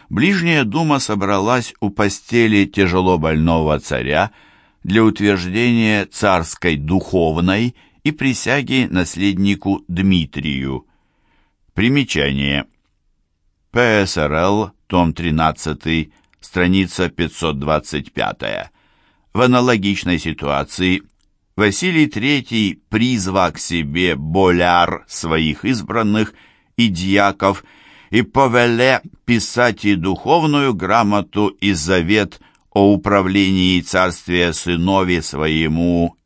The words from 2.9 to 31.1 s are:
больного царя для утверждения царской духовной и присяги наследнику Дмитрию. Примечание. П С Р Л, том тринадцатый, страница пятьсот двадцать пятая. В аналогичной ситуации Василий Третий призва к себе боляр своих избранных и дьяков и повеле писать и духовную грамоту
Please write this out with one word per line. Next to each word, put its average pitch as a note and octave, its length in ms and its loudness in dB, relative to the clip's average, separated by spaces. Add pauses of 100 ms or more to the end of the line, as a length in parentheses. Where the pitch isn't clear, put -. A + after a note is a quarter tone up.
больного D#2 640 0
царя C#2+ 540 -2 (500)
для G#2+ 220 2
утверждения G#2 1000 0
царской F2 720 -2
духовной F2 1000 0 (260)
и D3+ 80 -2
присяги C3 800 -2
наследнику F#2+ 960 -2
Дмитрию. D2 960 -2 (880)
Примечание. C#2+ 920 0 (1040)
П A2 340 2
С F2+ 140 -4
Р D2 140 0
Л, G2 400 0 (160)
том E2+ 260 2
тринадцатый, D#2+ 1000 -2 (280)
страница F2+ 680 0
пятьсот D#2 520 -4
двадцать D2 520 -4
пятая. G1+ 600 -8 (600)
В G#2 100 0
аналогичной A2 760 2
ситуации D#2 880 -4 (500)
Василий D#3 540 0
Третий A#2 800 -2
призва G2 640 0
к - 60 -16
себе E2+ 580 -2
боляр F2 920 2
своих D#2+ 580 -2
избранных G#2+ 720 -2 (420)
и A#2 120 2
дьяков G2 760 0 (480)
и A2+ 120 2
повеле B2 800 2 (220)
писать A#2+ 600 0
и G#2 100 4
духовную C#3 800 0
грамоту G2+ 720 0